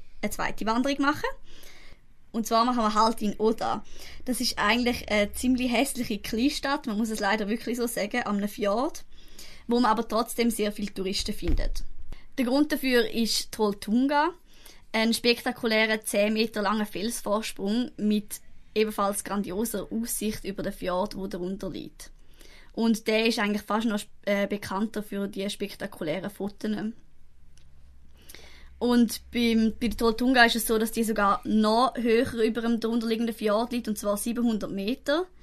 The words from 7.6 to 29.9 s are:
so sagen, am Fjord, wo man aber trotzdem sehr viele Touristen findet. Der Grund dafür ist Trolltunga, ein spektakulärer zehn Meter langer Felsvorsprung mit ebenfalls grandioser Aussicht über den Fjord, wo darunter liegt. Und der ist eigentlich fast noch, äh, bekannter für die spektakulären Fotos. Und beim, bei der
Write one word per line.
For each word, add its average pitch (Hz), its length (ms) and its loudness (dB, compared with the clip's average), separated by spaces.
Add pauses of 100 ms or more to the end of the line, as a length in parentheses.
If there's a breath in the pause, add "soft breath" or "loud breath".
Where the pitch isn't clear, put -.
so 240 100 0
sagen, 240 380 -2
am 208 240 0
Fjord, 233 560 -2 (640 loud breath)
wo 240 100 4
man 240 140 6
aber 220 160 0
trotzdem 233 420 0
sehr 208 220 0
viele 208 200 -6
Touristen 190 400 -2
findet. - 520 4 (520 loud breath)
Der 269 80 2
Grund 277 280 4
dafür 254 360 4
ist - 440 0
Trolltunga, 247 800 2 (600 loud breath)
ein 220 240 2
spektakulärer 220 840 2
zehn 214 320 2
Meter 220 300 0
langer 208 240 2
Felsvorsprung 214 1120 -2
mit 208 440 0 (340)
ebenfalls 214 480 0
grandioser 196 680 -4
Aussicht 220 520 -4
über 190 200 -6
den 196 80 -4
Fjord, 180 440 -4
wo 196 120 -6
darunter 190 420 -6
liegt. - 400 -12 (640 soft breath)
Und 226 360 0
der 220 180 4
ist 226 140 2
eigentlich 208 220 0
fast 220 240 -2
noch, 208 140 0 (240)
äh, 202 220 0
bekannter 202 560 -4
für 202 240 -6
die 196 240 -6
spektakulären 196 800 -6
Fotos. 202 400 -6 (2000 loud breath)
Und 240 420 4 (120)
beim, 226 480 2
bei 240 80 0
der 208 80 -2